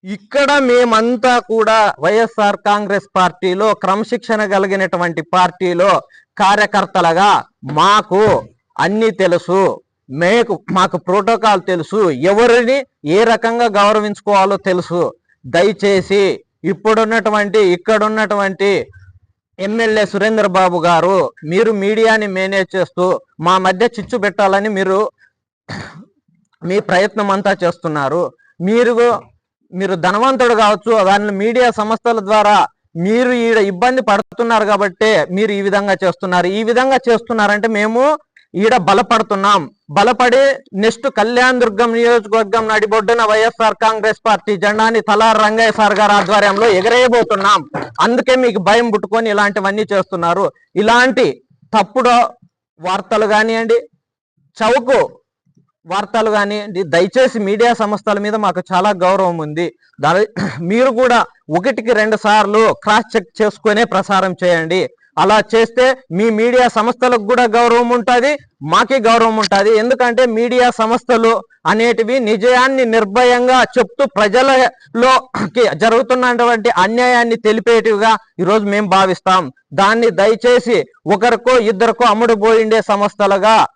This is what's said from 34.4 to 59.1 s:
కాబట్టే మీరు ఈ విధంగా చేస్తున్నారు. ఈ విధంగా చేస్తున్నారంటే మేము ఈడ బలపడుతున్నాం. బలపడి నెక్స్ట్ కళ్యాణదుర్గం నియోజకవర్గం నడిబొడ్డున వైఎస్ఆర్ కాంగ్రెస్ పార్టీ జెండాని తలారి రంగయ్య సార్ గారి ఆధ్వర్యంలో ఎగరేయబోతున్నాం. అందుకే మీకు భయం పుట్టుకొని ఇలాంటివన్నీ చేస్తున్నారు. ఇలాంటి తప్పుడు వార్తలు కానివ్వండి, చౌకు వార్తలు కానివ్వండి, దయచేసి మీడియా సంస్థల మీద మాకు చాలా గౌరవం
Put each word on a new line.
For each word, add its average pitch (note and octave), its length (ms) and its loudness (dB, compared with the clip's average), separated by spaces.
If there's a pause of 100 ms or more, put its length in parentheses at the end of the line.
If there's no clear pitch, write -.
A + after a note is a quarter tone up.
కాబట్టే G#3 400 0 (240)
మీరు G#3 240 -2
ఈ - 80 -6
విధంగా G3 360 -2
చేస్తున్నారు. F3+ 440 -2 (120)
ఈ A3+ 100 -4
విధంగా C4 280 0 (120)
చేస్తున్నారంటే A3 580 -2 (100)
మేము A3+ 260 0 (580)
ఈడ A3+ 140 2 (120)
బలపడుతున్నాం. G3+ 720 0 (360)
బలపడి B3 440 2 (400)
నెక్స్ట్ A3 240 -2 (120)
కళ్యాణదుర్గం A#3+ 800 0
నియోజకవర్గం A3+ 760 0
నడిబొడ్డున G#3+ 500 0 (100)
వైఎస్ఆర్ A3 520 0
కాంగ్రెస్ A3 440 -2
పార్టీ G#3 260 -2 (100)
జెండాని A3 460 0
తలారి G#3+ 340 2
రంగయ్య A3 340 0
సార్ G#3 220 2
గారి G#3 200 2
ఆధ్వర్యంలో G3+ 480 0 (120)
ఎగరేయబోతున్నాం. A3 800 2 (460)
అందుకే B3+ 380 0
మీకు G#3+ 160 0 (100)
భయం A#3 240 2
పుట్టుకొని G#3+ 400 -4
ఇలాంటివన్నీ G3+ 600 -2
చేస్తున్నారు. F#3 520 -2 (360)
ఇలాంటి A#3+ 460 2 (480)
తప్పుడు A#3 400 0 (640)
వార్తలు G3 540 -4
కానివ్వండి, A3+ 440 0 (800)
చౌకు A#3 420 0 (840)
వార్తలు G#3 520 -4
కానివ్వండి, G#3 440 -4 (120)
దయచేసి A3 540 0
మీడియా A3 240 2 (100)
సంస్థల G#3 440 -4
మీద G#3+ 100 -4 (100)
మాకు F3+ 260 -2
చాలా F#3 180 0 (160)
గౌరవం F#3 400 0